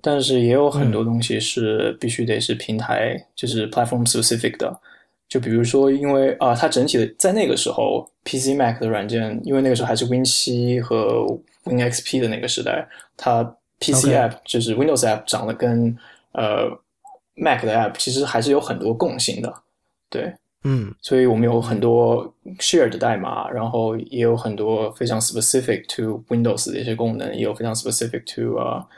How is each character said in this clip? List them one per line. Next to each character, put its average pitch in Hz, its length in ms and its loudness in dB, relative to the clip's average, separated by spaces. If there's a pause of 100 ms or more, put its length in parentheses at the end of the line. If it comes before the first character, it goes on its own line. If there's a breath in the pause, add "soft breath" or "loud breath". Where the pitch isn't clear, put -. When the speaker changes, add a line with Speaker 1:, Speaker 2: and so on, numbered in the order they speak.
Speaker 1:
但 143 200 0
是 127 200 2
也 120 120 4
有 143 160 6
很 139 220 2
多 110 140 0
东 117 180 0
西 117 160 -2
是 107 540 0
Speaker 2:
嗯。 - 80 -10
Speaker 1:
必 120 80 -4
须 117 160 -4
得 113 160 0
是 110 140 -2
平 110 220 -6
台， 113 400 -2 (200)
就 - 100 -6
是 110 240 -2
platform 120 340 0
specific 117 520 0
的。 - 240 -4 (480 soft breath)
就 131 120 0
比 120 80 -6
如 117 160 2
说， 135 260 4
因 139 220 2
为， 135 220 4
啊， 127 200 2
它 156 140 2
整 147 180 2
体 135 120 0
的， 113 200 0
在 185 140 2
那 202 160 2
个 - 80 0
时 - 140 -2
候 104 360 -2 (160)
，P - 160 -6
C 135 160 0
Mac 120 240 0
的 113 80 -2
软 104 220 -2
件， 113 360 -2
因 139 100 0
为 135 80 4
那 131 80 4
个 123 40 4
时 120 80 0
候 113 60 -2
还 117 80 2
是 123 80 0
Win 127 180 0
七 123 560 0
和 113 460 0 (400)
WinX 123 400 -2
P 131 160 -2
的 117 80 0
那 110 100 -4
个 - 80 -6
时 - 160 -4
代， - 240 -2 (300 loud breath)
它 120 260 2 (360)
P - 160 -2
C 131 140 4
Speaker 2:
OK。 139 100 4
Speaker 1:
app， 117 140 2 (120)
就 - 160 -2
是 113 160 -2
Windows 139 300 2
app 107 180 0
长 - 220 -4
得 110 80 -4
跟， 117 420 2 (360 loud breath)
呃， 107 360 0 (680)
Mac 139 300 0
的 110 100 0
app 110 220 2
其 - 160 -4
实 135 140 -2
还 117 160 0
是 139 80 0
有 139 100 4
很 101 180 -6
多 101 140 -2
共 117 260 -2
性 - 220 -4
的， - 140 -8 (560)
对。 - 240 -6 (300)
Speaker 2:
嗯。 127 360 -2
Speaker 1:
所 - 180 2
以 127 60 6
我 120 100 6
们 113 100 4
有 120 140 4
很 113 220 -2
多 117 500 4 (280)
share - 320 4
的 165 80 -8
代 117 180 0
码， 95 340 -6
然 117 200 -4
后 113 260 0
也 120 240 -8
有 117 160 4
很 110 180 -4
多 110 380 -2
非 123 140 -4
常 117 120 -2
specific 113 720 0
to 110 400 -6
Windows 120 420 0
的 - 80 -6
一 135 60 -6
些 113 100 -4
功 113 220 -2
能， 104 180 -8
也 110 60 -6
有 107 140 -2
非 113 100 -8
常 113 100 -4
specific 117 500 -4 (100)
to， 117 240 -4
呃， 117 280 -4 (120 soft breath)